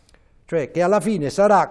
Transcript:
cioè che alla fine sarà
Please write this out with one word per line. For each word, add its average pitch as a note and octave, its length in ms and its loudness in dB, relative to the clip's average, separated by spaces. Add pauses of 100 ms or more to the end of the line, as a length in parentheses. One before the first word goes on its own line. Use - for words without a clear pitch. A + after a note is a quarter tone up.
(460)
cioè D#3 240 -4
che E3 120 -4
alla G3 180 0
fine D#3+ 300 -4
sarà G3 400 2